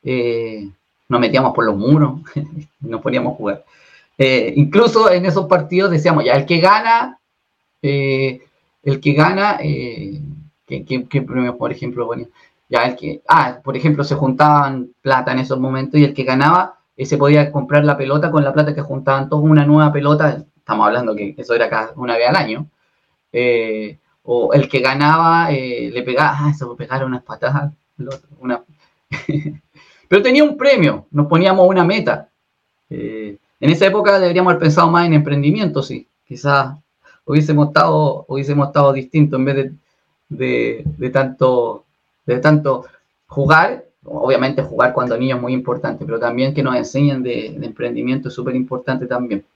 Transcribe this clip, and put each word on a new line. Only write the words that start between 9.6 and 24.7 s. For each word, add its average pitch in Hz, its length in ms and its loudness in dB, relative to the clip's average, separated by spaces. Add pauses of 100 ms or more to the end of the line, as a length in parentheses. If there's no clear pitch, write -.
eh, 127 580 -8 (460)
¿qué, - 180 -10
qué, 127 220 -6
qué 135 160 -2
premios, 127 340 -4
por 120 160 -6
ejemplo, 120 340 -8
ponía? 120 200 -8 (420)
Ya, 120 160 0
el 127 120 -4
que, - 320 -10
ah, 131 340 2
por 131 140 -6
ejemplo, 147 280 2
se 147 100 -2
juntaban 135 760 2 (100)
plata 127 320 0
en 131 60 -2
esos 131 200 -4
momentos 131 400 -2
y 147 60 8
el 143 100 0
que 131 100 -4
ganaba, 147 540 2 (180)
eh, 131 100 -8
se 147 100 -2
podía 147 340 4
comprar 147 340 0
la 143 120 2
pelota 147 340 -2
con 151 140 2
la 139 80 -2
plata 151 220 0
que 143 80 -6
juntaban 139 460 -4
todos, 151 160 0
una 156 200 6
nueva 147 280 4
pelota, 147 520 0 (120)
estamos 107 300 -2
hablando 113 280 -2
que 101 240 -8
eso 117 160 -4
era 117 160 0
cada, 113 260 -6
una 123 200 -4
vez 120 120 0
al 185 80 2
año, 135 300 -4 (680)
eh, 113 680 -2 (260)
o 120 280 0
el 139 160 4
que 131 120 -2